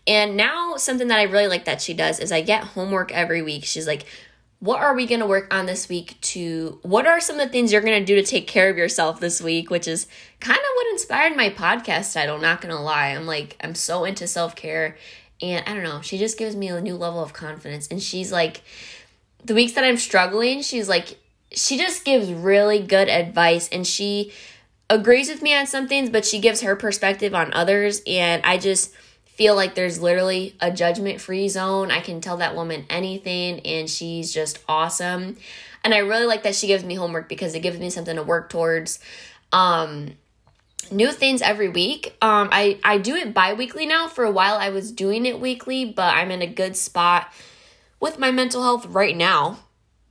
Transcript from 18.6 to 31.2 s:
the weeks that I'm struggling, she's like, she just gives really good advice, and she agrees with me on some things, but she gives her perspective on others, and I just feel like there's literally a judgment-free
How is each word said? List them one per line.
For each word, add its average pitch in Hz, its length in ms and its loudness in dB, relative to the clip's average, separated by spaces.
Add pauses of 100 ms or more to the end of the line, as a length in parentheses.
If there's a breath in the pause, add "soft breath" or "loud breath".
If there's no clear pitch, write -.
the 233 80 0
weeks 240 200 4
that 262 100 2
I'm 247 140 4
struggling, 226 640 2
she's 226 260 -4
like, - 300 -2 (320)
she - 260 -2
just 359 260 -2
gives 220 300 2
really 202 460 4
good 190 300 4
advice, 170 600 2
and 180 160 -4
she 202 460 -2 (580 loud breath)
agrees 240 400 6
with 294 140 -8
me 294 100 4
on 277 140 2
some 269 200 -4
things, 269 220 0
but 214 160 2
she 214 140 0
gives 220 220 4
her 202 140 0
perspective 196 600 -2
on 165 180 0
others, 202 540 2
and 175 360 2
I 185 140 2
just 190 340 0 (340 soft breath)
feel 208 300 4
like 190 200 0
there's 175 260 -2
literally 185 580 0
a 175 120 0
judgment-free 190 760 -2